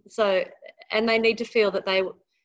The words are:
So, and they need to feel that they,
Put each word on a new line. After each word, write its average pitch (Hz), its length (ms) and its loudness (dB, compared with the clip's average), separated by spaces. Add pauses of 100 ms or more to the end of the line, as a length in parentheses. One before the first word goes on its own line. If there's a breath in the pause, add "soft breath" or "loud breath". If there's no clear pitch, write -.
So, 196 340 0 (480)
and 220 160 0
they 226 120 2
need 226 180 2
to 226 80 -6
feel 214 260 2
that 190 140 -4
they, 190 160 0 (440)